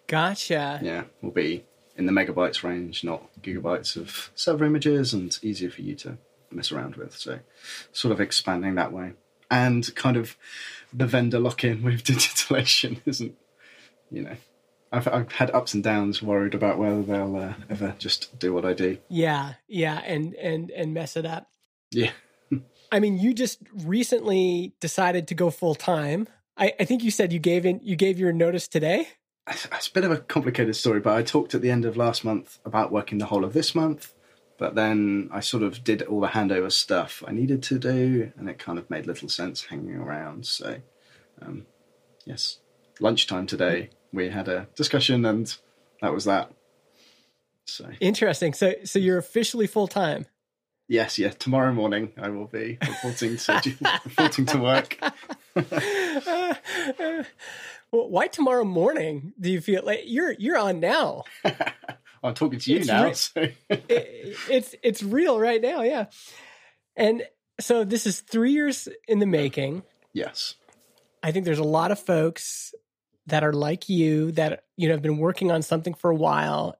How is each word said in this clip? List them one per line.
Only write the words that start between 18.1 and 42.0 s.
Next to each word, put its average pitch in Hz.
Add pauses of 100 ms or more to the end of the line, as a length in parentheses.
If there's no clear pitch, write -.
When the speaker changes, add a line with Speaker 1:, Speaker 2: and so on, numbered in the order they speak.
Speaker 2:
do 90
what 90
I 92
do. 92 (120)
Speaker 1:
Yeah, 151 (140)
yeah, 160
and, 160
and, 165
and 156
mess 165
it 165
up. 165 (420)
Speaker 2:
Yeah. 117 (400)
<laughs> -
Speaker 1:
I 208
mean, 202
you 226
just 233 (140)
recently 190
decided 180
to 175
go 170
full-time. 160 (300)
I, -
I 196
think 240
you 220
said 185
you 170
gave 175
in, 185
you 190
gave 190
your 180
notice 170
today? 170 (420)
Speaker 2:
It's, -
it's -
a -
bit 185
of 175
a 156
complicated 123
story, 107
but 107
I 117
talked -
at 127
the 123
end 120
of 110
last 117
month -
about 107
working 104
the 104
whole 98
of 98
this -
month, 160 (440)
but -
then 104
I 101
sort 110
of 98
did 107
all 104
the 98
handover 95
stuff -
I -
needed 127
to 131
do, 127
and 98
it 82
kind 87
of 87
made 78
little -
sense -
hanging 71
around. 76
So, - (600)
um, - (600)